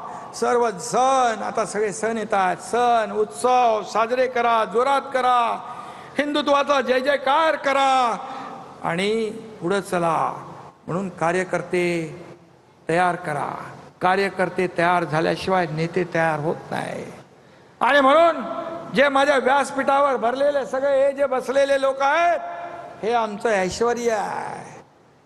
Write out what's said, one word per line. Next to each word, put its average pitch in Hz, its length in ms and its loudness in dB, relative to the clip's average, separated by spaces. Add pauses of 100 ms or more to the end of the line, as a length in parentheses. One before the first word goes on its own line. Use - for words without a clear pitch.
(360)
सर्व 240 360 2
सण, 226 720 2
आता 214 220 -2
सगळे 202 260 -2
सण 226 260 -2
येत 214 160 -2
आहेत, 185 240 2
सण 233 540 2
उत्सव 220 720 2
साजरे 233 440 0
करा, 240 380 2
जोरात 254 360 2
करा, 247 580 2 (580)
हिंदुत्वाचा 285 640 2
जय 247 180 2
जयकार 285 560 2
करा 262 640 2 (680)
आणि 208 480 -2 (300)
पुढे 185 200 0
चला. 147 680 -2 (380)
म्हणून 185 220 -4
कार्यकर्ते 175 1040 -2 (760)
तयार 175 260 2
करा. 147 400 -6 (460)
कार्यकर्ते 185 640 2 (100)
तयार 175 260 2
झाल्याशिवाय 170 680 0
नेते 170 420 -2
तयार 160 260 0
होत 156 160 -2 (160)
नाही. - 340 -8 (760)
आणि 277 200 4
म्हणून 302 420 4 (520)
जे 277 140 6
माझ्या 277 280 4
व्यासपीठावर 269 760 2
भरलेले 262 500 0
सगळे 269 400 2
हे 277 80 2
जे 277 120 0
बसलेले 269 560 2
लोक 269 180 0
आहेत, 311 400 2 (640)
हे 220 100 0
आमचं 220 360 -2
ऐश्वर्य 226 600 0
आहे, - 720 -6 (440)